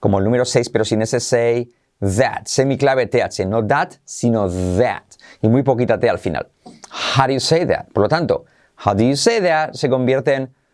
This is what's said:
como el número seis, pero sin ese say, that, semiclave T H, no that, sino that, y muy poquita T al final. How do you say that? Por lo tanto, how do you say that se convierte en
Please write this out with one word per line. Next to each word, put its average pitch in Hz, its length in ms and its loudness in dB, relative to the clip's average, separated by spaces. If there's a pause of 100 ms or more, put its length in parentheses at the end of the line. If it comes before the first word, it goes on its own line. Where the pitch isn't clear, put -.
como 98 180 2
el 98 60 0
número 123 200 2
seis, 120 240 0
pero 110 160 0
sin 107 160 0
ese 113 200 -2
say, 120 500 0 (300)
that, 104 460 -2
semiclave 135 640 0
T 120 100 2
H, 92 260 -4
no 110 160 0
that, 143 420 -2
sino 110 440 -2 (280)
that, 110 400 -2 (260)
y 110 60 2
muy 123 140 4
poquita 117 360 0
T 120 100 2
al 90 100 0
final. - 280 -6 (440)
How - 360 -2
do 131 60 0
you 135 80 -2
say 165 240 0
that? - 280 -4
Por - 100 2
lo 104 60 2
tanto, 156 360 -2 (320)
how - 180 0
do 104 100 2
you 135 120 2
say 233 240 2
that 160 340 0
se - 140 -2
convierte 131 460 0
en 135 200 -6 (200)